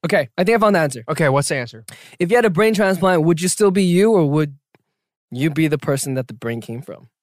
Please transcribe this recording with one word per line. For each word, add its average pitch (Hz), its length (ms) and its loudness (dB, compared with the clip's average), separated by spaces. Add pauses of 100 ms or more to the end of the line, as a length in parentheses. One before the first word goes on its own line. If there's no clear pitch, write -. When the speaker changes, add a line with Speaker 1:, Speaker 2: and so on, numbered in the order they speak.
Speaker 1:
Okay, 156 320 0
I 180 80 0
think 226 100 2
I 220 40 2
found 208 160 4
the 175 40 2
answer. 135 300 -2
Speaker 2:
Okay, 151 180 0
what's 139 220 0
the 147 80 -4
answer? 117 260 -10 (360)
Speaker 1:
If 175 120 -2
you 240 60 4
had 226 80 4
a 208 40 4
brain 214 240 2
transplant, 185 500 2
would 165 180 2
you 180 80 -2
still 208 200 2
be 190 140 0
you 190 300 4
or 170 160 4
would 147 280 -2 (720)
you 135 200 -4
be 156 180 0
the 147 100 0
person 139 360 -4
that 127 160 -6
the 110 40 -14
brain 117 280 -8
came 117 200 -12
from? - 280 -18 (140)